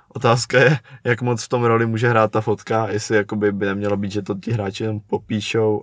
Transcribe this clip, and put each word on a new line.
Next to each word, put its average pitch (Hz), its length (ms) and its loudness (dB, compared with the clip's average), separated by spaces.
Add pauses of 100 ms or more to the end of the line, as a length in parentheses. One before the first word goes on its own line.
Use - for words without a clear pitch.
Otázka 123 500 2
je, 139 200 4 (240)
jak 120 180 0
moc 123 220 -2
v - 60 -12
tom 123 140 0
roli 117 220 4
může 113 240 0
hrát 110 220 4
ta 110 100 0
fotka, 110 480 -2
jestli 107 280 -2
jakoby 104 340 0
by 101 140 -2
nemělo 101 320 0
být, 101 140 -4
že 104 100 -4
to 104 140 -4
ti 113 160 -8
hráči 104 320 -4
jenom 107 160 -4
popíšou, 110 840 -2